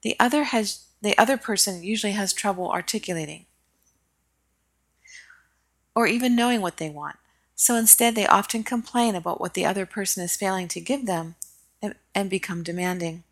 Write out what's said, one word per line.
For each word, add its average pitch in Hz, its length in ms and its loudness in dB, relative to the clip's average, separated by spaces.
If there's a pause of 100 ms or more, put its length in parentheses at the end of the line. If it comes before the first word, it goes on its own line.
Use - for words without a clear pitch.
the 220 180 -2
other 285 240 4
has, 220 360 -2 (200)
the 202 160 2
other 240 220 4
person 190 440 -2
usually 208 300 -2
has 196 220 -2
trouble 185 360 -2
articulating 170 760 -6 (2500)
or 226 120 4
even 240 300 2
knowing 240 240 2
what 175 160 -4
they 156 140 -6
want. 147 260 -10 (400)
So - 200 2
instead, 226 380 6
they 214 120 2
often 196 360 4
complain 233 520 -2
about 175 260 -4
what 180 140 -6
the 185 100 0
other 190 220 0
person 190 360 -4
is 175 140 -4
failing 190 320 -2
to 175 120 -6
give 254 260 -4
them 165 280 -2 (460)
and, 208 140 -6 (200)
and 196 140 0
become 180 340 -4
demanding. 175 680 -4